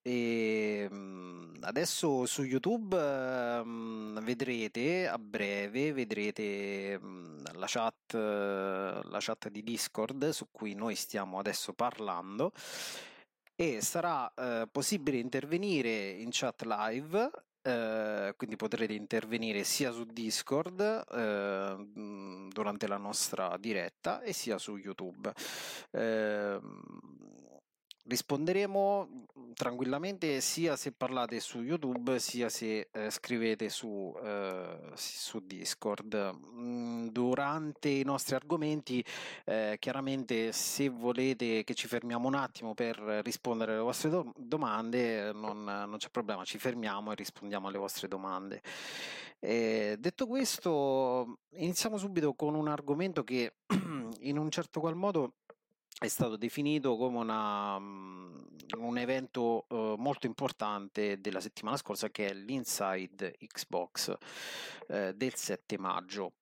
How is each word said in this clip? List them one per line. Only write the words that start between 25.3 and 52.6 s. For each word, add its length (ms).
Ehm, 1080
risponderemo, 1000
mm, 140
tranquillamente 840
sia 360
se 160
parlate 480
su 240
YouTube 560
sia 300
se, 420
eh, 180
scrivete 600
su, 520
eh, 720
s-, 300
su 160
Discord. 960
Mm, 720
durante 840
i 140
nostri 320
argomenti, 680
eh, 340
chiaramente 720
se 380
volete 760
che 100
ci 140
fermiamo 400
un 80
attimo 400
per 220
rispondere 480
alle 100
vostre 300
do-, 260
domande, 960
non, 300
non 340
c'è 120
problema, 340
ci 160
fermiamo 520
e 40
rispondiamo 540
alle 100
vostre 280
domande. 540
Eh, 580
detto 300
questo, 1120
iniziamo 440
subito 380
con 180
un 140